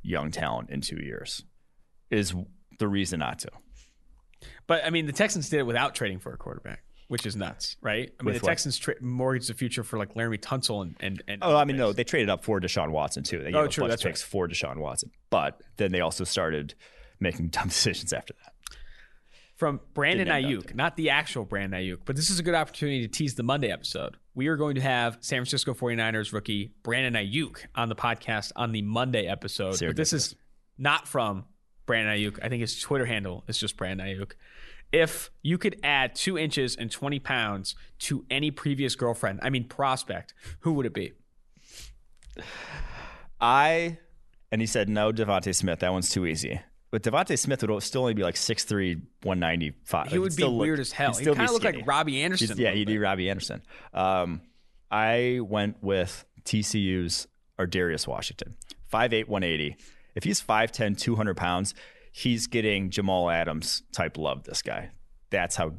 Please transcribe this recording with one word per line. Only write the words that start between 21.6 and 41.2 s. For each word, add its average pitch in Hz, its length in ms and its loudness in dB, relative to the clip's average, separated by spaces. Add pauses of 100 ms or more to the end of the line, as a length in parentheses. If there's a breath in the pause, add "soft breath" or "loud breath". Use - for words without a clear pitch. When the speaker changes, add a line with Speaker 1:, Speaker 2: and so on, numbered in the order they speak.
Speaker 2:
Ayuk, 92 240 -4
but 135 100 -2
this 160 140 2
is 190 100 2
a 175 40 -2
good 170 120 2
opportunity 147 460 0
to 113 80 -2
tease 135 280 -2
the 127 60 -2
Monday 127 300 2
episode. - 460 -6 (160)
We 131 140 0
are 160 80 2
going 147 180 0
to 131 80 0
have 120 400 2
San 135 160 -2
Francisco 127 340 0
forty-niners 113 640 0
rookie 104 480 -4
Brandon 123 320 0
Ayuk 110 460 -2 (140)
on 117 140 0
the 113 80 -2
podcast 113 580 -2
on 117 180 -2
the 107 100 0
Monday 113 440 0
episode. 95 500 -4
Speaker 1:
Serendipitous. 82 100 0
Speaker 2:
But 78 100 0
this 156 160 2
is - 240 -2 (400)
not 143 320 2
from 110 380 -2 (400)
Brandon 110 320 4
Ayuk. 104 240 0
I 113 80 -2
think 120 100 -2
his 113 180 -2
Twitter 135 280 0
handle 101 420 -4
is 113 80 -4
just - 220 -4
Brandon 95 280 -4
Ayuk. 98 260 -6 (600 loud breath)
If 160 380 2 (120)
you 165 140 2
could - 260 -2
add 139 320 4
two 190 220 0
inches 143 400 0
and 113 140 -6
twenty 143 280 -4
pounds 110 580 -2 (240 soft breath)
to - 280 -4
any 143 220 0
previous 139 440 0
girlfriend, 110 480 -2
I 127 60 -2
mean 131 200 0
prospect, 131 680 -2 (260 loud breath)
who 165 140 2
would 139 100 2
it 110 80 -2
be? 92 200 -4 (2250 loud breath)